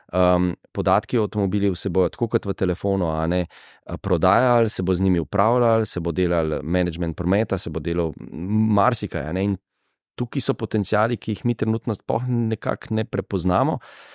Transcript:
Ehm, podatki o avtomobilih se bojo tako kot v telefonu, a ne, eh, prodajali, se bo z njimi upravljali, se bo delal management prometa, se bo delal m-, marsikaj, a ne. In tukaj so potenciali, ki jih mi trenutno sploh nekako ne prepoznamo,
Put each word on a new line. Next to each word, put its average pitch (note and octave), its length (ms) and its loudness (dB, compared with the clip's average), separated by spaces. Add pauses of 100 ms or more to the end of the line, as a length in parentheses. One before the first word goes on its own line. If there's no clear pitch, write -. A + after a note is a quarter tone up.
(100)
Ehm, F2+ 400 4 (180)
podatki G2 500 0
o A2 40 2
avtomobilih G2 520 0
se - 140 -6
bojo F2+ 200 2
tako A#2 200 -4
kot - 160 -2
v G2 100 -4
telefonu, F#2+ 540 0
a D#2+ 160 -2
ne, F2+ 160 0
eh, - 560 -10
prodajali, G#2+ 720 4
se - 140 -2
bo F#2 120 2
z F2 60 -2
njimi F#2+ 180 4
upravljali, A2+ 680 2
se - 120 -6
bo E2+ 140 -4
delal E2 480 0
management E2+ 560 -2
prometa, G2 420 0
se - 120 -6
bo D#2+ 100 -4
delal E2 320 -2
m-, A#1+ 140 -14 (440)
marsikaj, G2+ 520 0
a D2+ 100 -4
ne. F#2 100 0
In G2+ 140 0 (640)
tukaj B2 240 -4
so A#2+ 120 0
potenciali, A2 600 -2
ki - 160 -6
jih - 100 -6
mi A#2+ 120 0
trenutno A2+ 400 -2
sploh A#2+ 300 -4
nekako A#2 680 -4
ne A2 120 0
prepoznamo, G2+ 760 0 (360)